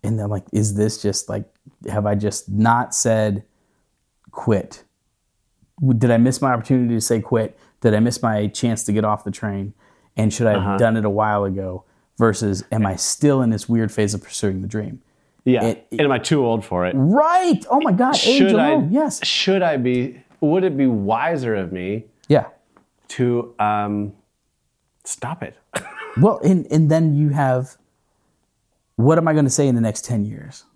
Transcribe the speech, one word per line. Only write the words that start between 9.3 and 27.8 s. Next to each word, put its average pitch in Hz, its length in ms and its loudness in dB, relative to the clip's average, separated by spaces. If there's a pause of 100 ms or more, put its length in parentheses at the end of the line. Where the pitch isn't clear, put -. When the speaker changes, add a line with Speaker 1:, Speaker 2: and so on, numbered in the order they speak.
Speaker 1:
train? 101 420 -8 (440)
And 110 160 0
should 117 140 0
I 107 80 4
have 98 60 0
Speaker 2:
Uh-huh. 98 160 -2
Speaker 1:
done 113 200 2
it 107 80 -2
a 104 40 2
while 104 360 0
ago? 95 400 -6 (320)
Versus, 104 540 0
am 110 120 0
I 95 120 -2
still 135 480 0
in 117 80 2
this 107 180 -4
weird 113 220 0
phase 107 240 -2
of 104 80 -8
pursuing 95 400 -4
the - 40 -8
dream?" 107 340 -8 (440)
Speaker 2:
Yeah. 120 180 4
Speaker 1:
It, 113 280 -4
it 117 80 -8
Speaker 2:
And - 20 4
am 143 100 2
I 123 60 0
too 143 260 0
old 113 220 0
for 90 220 -2
it? 90 100 -2
Speaker 1:
Right. 311 720 2
Oh 262 100 2
my 311 120 0
God. 247 240 2
Age - 60 0 (180)
Speaker 2:
Should 247 160 4
I, 151 160 2
Speaker 1:
alone. 180 200 0
Yes. 285 320 -2
Speaker 2:
should - 380 0
I 160 160 0
be, 123 460 -2 (180)
would 170 220 2
it 175 120 0
be 135 120 2
wiser 120 680 0
of 92 180 -4
me 95 340 -6 (220)
Speaker 1:
Yeah. 143 200 2 (640)
Speaker 2:
to, 120 500 -2
um, 104 540 -2 (880)
stop - 400 -10
it? - 120 -12 (200)
<laughs> - 80 -6 (360)
Speaker 1:
Well, 202 240 4
and, 180 280 2
and 156 180 4
then 160 240 2
you 147 160 2
have, 131 480 -2 (1160)